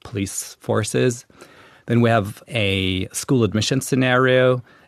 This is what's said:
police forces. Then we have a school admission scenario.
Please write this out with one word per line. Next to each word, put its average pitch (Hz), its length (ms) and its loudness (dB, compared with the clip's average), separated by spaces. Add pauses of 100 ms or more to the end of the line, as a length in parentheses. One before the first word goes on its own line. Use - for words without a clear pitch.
police - 580 -8
forces. 120 640 -2 (580)
Then 117 160 2
we 117 80 4
have 110 400 -2
a 95 600 -2
school - 360 0
admission 110 380 -2
scenario. 127 800 2 (260)